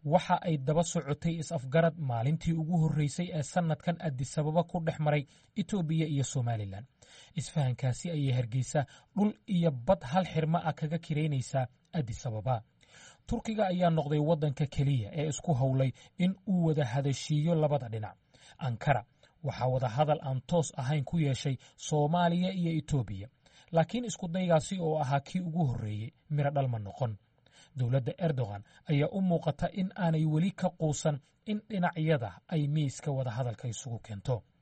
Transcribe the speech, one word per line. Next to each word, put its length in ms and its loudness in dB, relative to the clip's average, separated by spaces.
waxa 380 4
ay 160 0
daba 240 2
socotay 600 -2
is-afgarad 560 2
maalintii 540 0
ugu 260 0
horreysay 540 0
ee 100 -2
sanadkan 580 -2
Addis 380 -4
Ababa 240 2
ku 180 -4
dhex 200 -2
maray 260 2
Itoobiya 500 0
iyo 180 0
Somaliland. 600 -4
Isfahankaasi 760 -2
ayay 220 0
Hargeysa 540 0
dhul 160 2
iyo 240 2
bad 320 0
hal 240 0
xirma 380 0
ah 80 0
kaga 260 -4
kireynaysaa 680 -2
Addis 340 -4
Ababa. 360 -2
Turkiga 400 0
ayaa 240 4
noqday 280 2
waddanka 480 2
keliya 460 0
ee 160 -2
isku 260 0
howlay 380 2
in 160 2
uu 180 4
wada 180 2
hadashiiyo 680 0
labada 340 2
dhinac. 280 -8
Ankara 460 0
waxaa 240 -2
wada 220 0
hadal 340 2
aan 240 -4
toos 300 0
ahayn 280 0
ku 140 -2
yeeshay 380 0
Soomaaliya 760 0
iyo 200 0
Itoobiya. 560 -2
Laakiin 320 2
isku 240 -6
daygaasi 520 2
oo 180 0
ahaa 220 2
kii 200 -4
ugu 260 0
horreeyey, 460 -4
miro 200 2
dhal 180 0
ma 100 -2
noqon. 380 -4
Dowladda 420 0
Erdogan 440 -2
ayaa 220 4
u 100 -2
muuqata 500 2
in 240 -2
aanay 300 2
weli 240 4
ka 200 -2
quusan 500 0
in 220 -2
dhinacyada 800 0
ay 180 0
miiska 460 -2
wada 180 -2
hadalka 380 -4
isugu 300 -8
keento. 440 -6